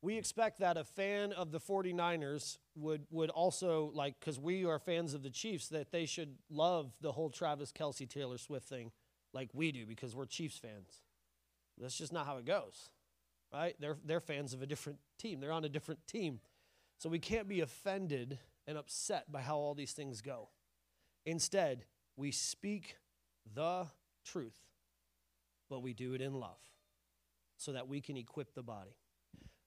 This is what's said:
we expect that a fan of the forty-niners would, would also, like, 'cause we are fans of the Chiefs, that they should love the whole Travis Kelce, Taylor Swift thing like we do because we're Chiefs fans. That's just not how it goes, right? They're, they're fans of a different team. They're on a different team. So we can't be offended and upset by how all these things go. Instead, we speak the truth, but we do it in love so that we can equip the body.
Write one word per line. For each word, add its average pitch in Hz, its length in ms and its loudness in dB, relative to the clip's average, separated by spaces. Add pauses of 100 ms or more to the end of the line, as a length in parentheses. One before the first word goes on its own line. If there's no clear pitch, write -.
we 208 160 2
expect 220 440 2
that 175 180 6
a 151 60 -2
fan 202 500 2
of 170 180 -2
the 160 80 0
forty-niners 175 960 2 (180)
would, 151 340 0
would 160 180 4
also, 165 640 4
like, 143 280 0
'cause 139 200 -2
we 185 240 2
are 160 140 4
fans 170 340 2
of 143 100 -4
the 135 60 -6
Chiefs, 175 400 -2
that 156 220 -2
they 170 160 2
should 147 320 -4 (100)
love 156 540 4
the 127 100 0
whole 156 160 2
Travis 147 420 0
Kelce, 143 380 -4
Taylor 127 300 -4
Swift 135 280 -6
thing 120 240 -8 (440)
like 131 180 -4
we 156 180 2
do 123 140 -6
because 113 320 -8
we're 135 80 -4
Chiefs 156 320 -4
fans. 104 460 -14 (760)
That's 127 220 -6
just 156 140 -6
not 165 120 0
how 139 140 -2
it 120 80 -6
goes, 147 420 0 (640)
right? 160 260 0
They're, 147 240 -2
they're 156 160 2
fans 143 360 -2
of 127 80 -4
a 135 40 -4
different 143 320 -4 (200)
team. 185 220 -4
They're 143 120 0
on 160 140 2
a - 20 2
different 147 380 -4
team. 160 340 -2 (560)
So - 140 -2
we 165 80 4
can't 202 300 0
be 196 120 4
offended 147 800 0 (280)
and 151 120 -4
upset - 520 -2
by 143 120 -4
how 147 160 2
all 147 160 2
these 143 180 -4
things 131 300 -6
go. 117 260 -8 (800)
Instead, 156 580 4 (320)
we 139 140 0
speak - 680 -2 (580)
the 170 320 2 (380)
truth, 120 340 -6 (1120)
but 131 120 -6
we 127 120 -2
do 127 220 -2
it 127 60 0
in 135 140 -2
love 107 240 -6 (1000)
so - 160 -6
that 127 160 -4
we 143 120 -2
can 139 160 -6
equip 123 380 -6
the 131 80 -8
body. 104 340 -8 (720)